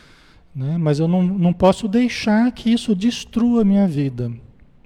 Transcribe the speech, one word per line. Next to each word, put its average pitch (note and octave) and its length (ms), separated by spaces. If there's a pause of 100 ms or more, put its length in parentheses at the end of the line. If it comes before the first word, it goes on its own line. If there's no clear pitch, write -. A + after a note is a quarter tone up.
(540)
né? D3 240
Mas D3+ 200
eu D#3+ 80
não, F3+ 160
não F3+ 300
posso F#3+ 340
deixar A#3 680
que - 180
isso A3+ 240
destrua A#3 680
a - 20
minha G3+ 220
vida, C3 460 (540)